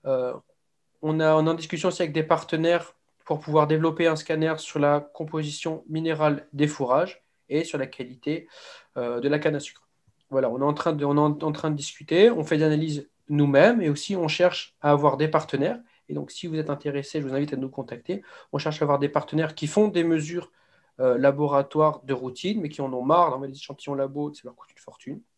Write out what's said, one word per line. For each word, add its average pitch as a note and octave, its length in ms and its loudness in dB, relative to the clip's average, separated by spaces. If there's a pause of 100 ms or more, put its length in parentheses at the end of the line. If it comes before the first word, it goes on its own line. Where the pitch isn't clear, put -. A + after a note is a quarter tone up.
Euh, B2+ 280 -2 (680)
on D#3 160 0
a, D#3 160 6
on D#3 100 4
est E3 40 4
en E3 40 2
discussion E3 360 -2
aussi F3 120 -4
avec D#3 120 -2
des D#3 100 0
partenaires E3 720 0 (300)
pour D3+ 140 -2
pouvoir D3+ 280 2
développer D#3+ 400 2
un D#3+ 80 2
scanner D#3+ 420 -2
sur - 220 -6
la D3 220 4
composition D#3 880 -8
minérale D#3 640 -2
des D3 160 0
fourrages D3 560 0 (240)
et D#3 160 0
sur D#3+ 140 -6
la C3+ 80 -4
qualité, C3+ 640 -8 (500)
euh, A#2+ 220 -4
de C#3 100 -2
la D3 80 2
canne D3+ 180 0
à C#3 40 -4
sucre. - 280 -16 (440)
Voilà, B2+ 180 2
on B2 100 -4
est C3+ 40 0
en D3 100 2
train D#3+ 200 -2
de, C#3+ 120 -2
on C#3+ 100 2
est D3 40 4
en, D3 180 4 (100)
en D3 40 0
train D#3 180 -4
de D3 60 0
discuter, E3 560 4
on E3 120 -2
fait D3+ 140 0
des D3+ 60 4
analyses D3+ 440 0 (220)
nous-mêmes D3 540 6
et D3+ 60 2
aussi D3 260 -4
on E3+ 120 -2
cherche - 540 0
à D3 80 2
avoir C#3 260 4
des D3+ 120 0
partenaires. D#3 520 -2 (320)
Et D3 40 -6
donc, D3 160 -8
si - 160 -12
vous D#3 80 -6
êtes D#3 160 -4
intéressé, C#3+ 500 -6
je C#3 60 -6
vous C3 80 -4
invite D3 180 -2
à - 20 -4
nous C3 140 -6
contacter. C3 540 -8 (280)
On D3 60 -4
cherche D3+ 240 -4
à D3+ 40 2
avoir C#3+ 120 2
des C#3 120 0
partenaires D3+ 440 -2
qui D3+ 140 -8
font G#3 220 2
des E3+ 140 0
mesures, E3 480 -2 (480)
euh, B2+ 200 2
laboratoires C#3+ 840 2
de C3+ 120 -2
routine, C3 460 -4
mais D3 80 -6
qui - 120 -10
en C3 100 -4
ont B2+ 120 -4
marre E3 260 4
d'envoyer C3+ 240 -6
des C#3 60 -18
échantillons - 340 -10
labo, C#3 400 -4
ça - 120 -20
leur A#2+ 100 -16
coûte - 160 -20
une - 80 -20
fortune. - 420 -16 (160)